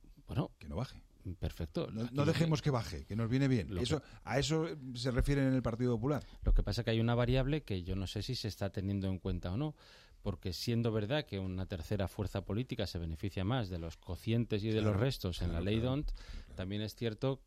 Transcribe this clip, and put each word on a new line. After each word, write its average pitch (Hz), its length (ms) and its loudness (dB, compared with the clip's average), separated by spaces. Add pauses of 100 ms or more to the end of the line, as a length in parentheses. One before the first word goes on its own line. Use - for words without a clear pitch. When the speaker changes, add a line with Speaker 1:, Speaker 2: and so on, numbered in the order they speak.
(260)
Speaker 1:
Bueno, - 320 -2
Speaker 2:
Que - 100 -14
no 73 80 -6
baje. 123 260 -6 (380)
Speaker 1:
perfecto. - 500 -4
Speaker 2:
No, 107 140 -4
Speaker 1:
Aquí 120 100 -6
Speaker 2:
no 143 100 2
Speaker 1:
lo 156 80 4
Speaker 2:
dejemos 160 280 2
Speaker 1:
que - 60 -8
Speaker 2:
que 151 40 6
baje, 101 340 -2
que 98 120 -6
nos 113 120 0
viene 135 200 4
bien. 113 260 2
Speaker 1:
lo 85 60 0
Speaker 2:
Eso, 135 200 0
Speaker 1:
que - 60 -12 (180)
Speaker 2:
a 117 140 0
eso 156 280 2 (280)
se 123 160 -2
refieren 135 380 4
en 131 60 4
el 127 80 4
Partido 120 340 2
Popular. 117 280 0 (200)
Speaker 1:
Lo - 100 6
que 107 80 8
pasa 104 220 0
que 120 60 2
hay 113 100 4
una 117 160 4
variable 131 460 4
que 95 200 -2
yo 92 140 -2
no 98 100 0
sé 104 160 -4
si 98 140 -4
se - 120 -4
está 98 220 -2
teniendo 98 380 0
en 95 100 0
cuenta 90 340 -2
o 95 40 0
no, 151 180 -2 (480)
porque 98 300 -4
siendo 117 380 0
verdad 110 340 0
que 98 140 -4
una 92 280 -2
tercera 95 420 -2
fuerza 98 360 -4
política 110 440 -2
se - 100 -6
beneficia 85 460 -4
más 110 240 0
de 87 100 -6
los 82 180 -8
cocientes 107 680 0
y 113 40 0
de 110 120 2
Speaker 2:
Claro, 107 120 4
Speaker 1:
los 98 80 2
restos 117 400 0
en 87 100 0
Speaker 2:
claro, 85 140 0
Speaker 1:
la 98 60 0
ley 110 80 2
Speaker 2:
claro, 120 120 2
Speaker 1:
d'ont, 143 200 -2
Speaker 2:
claro. - 460 -10
Speaker 1:
también 98 260 -4
es 107 140 -6
cierto 120 500 -2